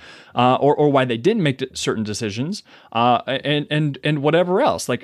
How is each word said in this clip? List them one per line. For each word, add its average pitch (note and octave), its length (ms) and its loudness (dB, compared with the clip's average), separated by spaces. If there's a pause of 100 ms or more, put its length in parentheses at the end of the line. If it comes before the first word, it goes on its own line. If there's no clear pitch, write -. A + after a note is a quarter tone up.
(340)
uh, B2 220 4
or, C#3 200 2
or D3 140 2
why C3+ 140 4
they A#2+ 140 -2
didn't F#3 260 0
make C#3 140 0
d-, C3+ 160 -6
certain A2 320 -4
decisions, A2+ 580 -6 (300)
uh, A#2 240 4 (100)
and, C#3+ 420 -4
and, D3+ 320 -2
and D3 200 -2
whatever F3 400 2
else, F#2+ 260 -2
like, B2 160 -4